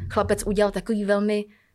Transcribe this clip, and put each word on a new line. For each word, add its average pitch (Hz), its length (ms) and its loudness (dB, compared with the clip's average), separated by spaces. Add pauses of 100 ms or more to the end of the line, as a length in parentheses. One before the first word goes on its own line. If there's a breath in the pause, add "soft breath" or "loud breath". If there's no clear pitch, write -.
(140 loud breath)
chlapec 208 320 0
udělal 202 260 2
takový 208 340 -2
velmi 208 400 2 (300 soft breath)